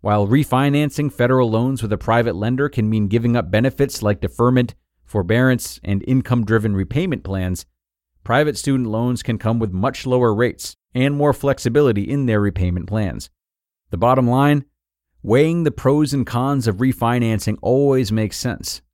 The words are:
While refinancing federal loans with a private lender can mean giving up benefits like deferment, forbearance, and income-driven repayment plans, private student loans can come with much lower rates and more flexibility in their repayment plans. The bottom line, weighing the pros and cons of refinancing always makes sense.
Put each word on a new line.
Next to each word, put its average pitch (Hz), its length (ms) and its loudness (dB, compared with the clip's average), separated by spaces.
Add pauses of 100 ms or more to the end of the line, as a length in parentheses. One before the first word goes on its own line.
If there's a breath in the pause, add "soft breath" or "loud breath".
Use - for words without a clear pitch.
While 104 260 0
refinancing 143 840 0
federal 123 380 2
loans 117 320 -2
with 107 100 -2
a 101 60 -2
private 113 360 0
lender 127 360 -2
can 107 180 0
mean 107 200 0
giving 117 280 2
up 92 140 -2
benefits 110 520 0
like 104 180 0
deferment, 120 540 0 (300)
forbearance, 113 800 0
and 98 220 -2
income-driven 113 680 0
repayment 131 480 -2
plans, 92 440 -4 (580)
private 143 320 0
student 131 320 -2
loans 117 340 -2
can 117 140 -2
come 113 220 0
with 110 140 -2
much 98 340 -4
lower 123 260 2
rates 113 440 -2 (180)
and 139 220 0
more 147 160 2
flexibility 131 760 2
in 139 180 -2
their 107 140 2
repayment 95 460 0
plans. 101 420 -4 (600)
The - 80 -6
bottom 123 280 4
line, 139 380 2 (580)
weighing 160 420 2
the 147 60 0
pros 143 440 0
and 131 120 -2
cons 131 400 -2
of 104 100 0
refinancing 117 840 -2
always 131 500 0
makes 110 280 -2
sense. - 420 -8 (140)